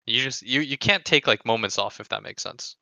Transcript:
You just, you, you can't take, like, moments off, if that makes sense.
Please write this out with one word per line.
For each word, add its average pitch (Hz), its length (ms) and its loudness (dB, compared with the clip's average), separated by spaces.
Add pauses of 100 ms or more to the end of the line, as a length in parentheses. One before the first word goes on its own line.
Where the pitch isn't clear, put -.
You 117 160 2
just, 131 200 -4
you, 127 180 0
you 139 180 -2
can't 202 260 2
take, 151 220 4
like, 107 180 2
moments 113 320 0
off, 101 240 -4
if 107 100 -16
that 104 120 -4
makes - 200 -12
sense. - 400 -12